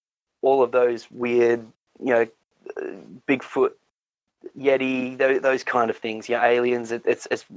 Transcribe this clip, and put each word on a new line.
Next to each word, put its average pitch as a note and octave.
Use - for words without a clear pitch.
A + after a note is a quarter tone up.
all C3+
of A#2
those B2
weird, A#2+
you B2+
know, A#2
uh, -
Bigfoot, C3+
Yeti, C3
tho-, C3+
those C3
kind A#2
of -
things, A2
you A#2
know, A2+
aliens. A#2+
It, A#2
it's, -
it's, -